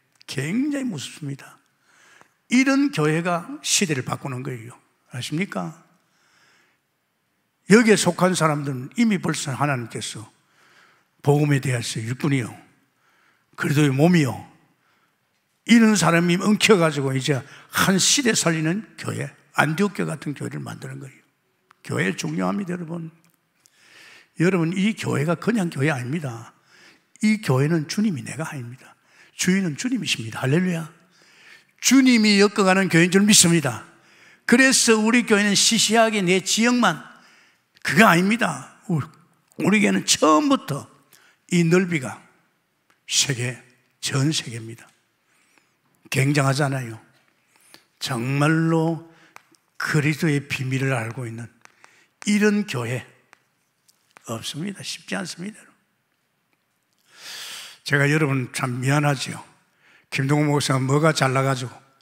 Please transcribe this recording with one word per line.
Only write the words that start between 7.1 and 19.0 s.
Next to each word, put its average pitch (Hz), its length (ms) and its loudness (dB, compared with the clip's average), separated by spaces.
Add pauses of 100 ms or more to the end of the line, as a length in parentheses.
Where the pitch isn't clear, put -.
여기에 220 260 6
속한 180 380 0
사람들은 143 600 -2
이미 220 220 2
벌써 147 340 -6
하나님께서 120 800 -6 (920)
복음에 143 380 2
대해서 123 400 -4
일꾼이요, 123 560 -4 (1000)
그리스도의 147 340 0
몸이요, 143 600 2 (1120)
이런 220 280 6
사람이 170 460 2
엉켜가지고 165 720 2
이제 131 260 -2 (300)
한 - 280 0
시대 233 360 2
살리는 165 640 -2
교회, 120 340 -8 (220)